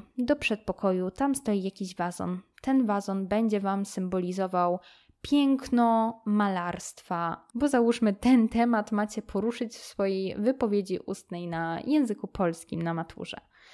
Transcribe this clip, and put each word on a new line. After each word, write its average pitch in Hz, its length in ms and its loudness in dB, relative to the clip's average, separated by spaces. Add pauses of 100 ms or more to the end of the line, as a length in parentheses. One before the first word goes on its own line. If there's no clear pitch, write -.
(180)
do 247 180 0
przedpokoju, 190 760 -2
tam 277 240 0
stoi 202 280 -2
jakiś 185 320 -8
wazon. 180 460 -6 (200)
Ten 262 240 2
wazon 196 420 -2
będzie 214 320 2
Wam 196 260 -2
symbolizował 185 920 0 (420)
piękno 240 1040 2
malarstwa, 180 1200 -2 (100)
bo 285 120 2
załóżmy 233 460 4
ten 226 360 6
temat 233 420 0
macie 214 300 -2
poruszyć 226 520 -4
w - 100 -18
swojej 190 520 -2
wypowiedzi 208 680 0
ustnej 175 420 -8
na 165 380 -4
języku 262 420 0
polskim 170 540 -2
na 165 120 -2
maturze. - 440 -8 (360)